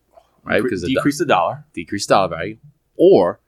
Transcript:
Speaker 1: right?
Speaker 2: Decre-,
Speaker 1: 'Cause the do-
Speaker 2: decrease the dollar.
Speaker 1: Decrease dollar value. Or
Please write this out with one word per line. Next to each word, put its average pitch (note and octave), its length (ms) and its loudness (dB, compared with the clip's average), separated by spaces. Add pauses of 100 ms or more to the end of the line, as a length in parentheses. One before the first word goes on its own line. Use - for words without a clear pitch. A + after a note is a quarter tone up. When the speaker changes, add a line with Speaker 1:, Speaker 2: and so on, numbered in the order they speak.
(440)
Speaker 1:
right? F2+ 200 -2
Speaker 2:
Decre-, B2+ 60 -4
Speaker 1:
'Cause F2+ 120 -6
the F2 60 -6
do- F2 80 -2
Speaker 2:
decrease C#3+ 240 -2
the F3 60 -4
dollar. G#2 480 -2
Speaker 1:
Decrease G2+ 320 -10
dollar G2+ 240 2
value. F2 280 -10 (380)
Or A#2 520 4